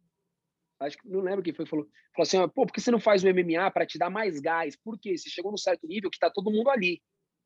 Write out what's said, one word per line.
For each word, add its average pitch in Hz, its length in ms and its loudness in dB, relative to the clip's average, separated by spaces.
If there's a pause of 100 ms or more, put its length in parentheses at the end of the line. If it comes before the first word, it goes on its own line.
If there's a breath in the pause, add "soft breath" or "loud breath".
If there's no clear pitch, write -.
(800)
acho 143 200 -8
que, - 100 -20
não 190 120 -2
lembro 190 220 -2
quem 165 120 -4
foi, 160 120 -8
falou, 151 220 -6 (260 soft breath)
falou 170 80 2
assim, 175 140 4
ó, 185 100 4
"Pô, 254 200 0
por - 60 -8
que - 80 -6
você 247 100 0
não 233 100 4
faz 202 240 4
o 196 40 8
M 185 120 4
M 165 160 0
A 185 140 0
pra 170 160 0
te - 120 -12
dar 175 120 0
mais 190 280 -4
gás? 160 380 -2
Por 220 220 -12
quê? 190 180 -4
Você 147 140 -12
chegou 175 200 -8
num 208 80 -6
certo 175 260 -2
nível 185 260 -6
que - 80 -12
tá 170 120 2
todo 202 220 -4
mundo 226 180 2
ali. 180 320 0 (440)